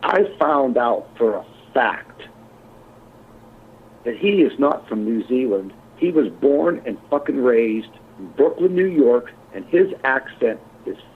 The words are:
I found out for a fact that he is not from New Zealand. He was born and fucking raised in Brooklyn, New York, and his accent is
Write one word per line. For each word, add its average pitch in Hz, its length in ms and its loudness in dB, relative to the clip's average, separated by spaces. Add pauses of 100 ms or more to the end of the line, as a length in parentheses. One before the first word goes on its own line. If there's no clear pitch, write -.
I 185 220 2 (140)
found 143 380 0
out 117 400 -2
for 113 180 0
a - 100 -8 (280)
fact - 500 -4 (1800)
that 117 120 -6
he 202 260 2
is - 160 2
not 143 300 0
from 110 160 -4
New 113 240 -2
Zealand. 110 440 -2 (240)
He 170 140 0
was 156 180 2
born 151 560 0
and 110 140 -8 (120)
fucking 143 320 -2
raised 113 480 2 (280)
in 95 180 -16
Brooklyn, 170 380 2
New 185 120 2
York, 123 460 2 (220)
and 95 120 -12
his 175 260 2 (120)
accent 131 560 -2 (260)
is 95 100 -10 (200)